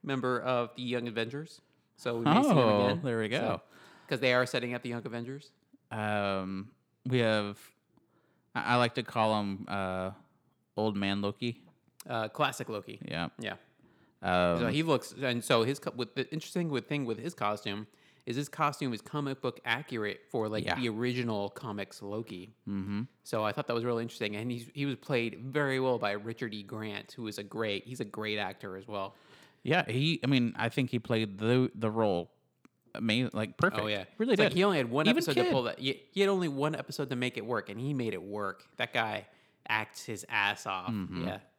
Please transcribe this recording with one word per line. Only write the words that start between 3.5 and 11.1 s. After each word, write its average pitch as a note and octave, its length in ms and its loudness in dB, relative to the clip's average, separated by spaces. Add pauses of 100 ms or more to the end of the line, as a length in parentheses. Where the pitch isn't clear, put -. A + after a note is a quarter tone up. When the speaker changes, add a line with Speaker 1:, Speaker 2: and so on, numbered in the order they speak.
Speaker 1:
'cause B2 100 0
they B2+ 140 6
are B2 140 6
setting A#2+ 260 -2
up B2 80 -6
the B2 80 -6
Young A#2+ 160 -6
Avengers. A#2+ 460 -10 (400)
Speaker 2:
Um, G2+ 800 0 (340)
we B2 140 2
have, G#2+ 400 2 (960)
I, - 180 2
I - 40 6
like A#2+ 180 4
to B2 80 -2
call A2 360 2
him, G2 280 -4
uh, F#2 420 -2 (680)
Old G#2 220 2
Man G2 240 2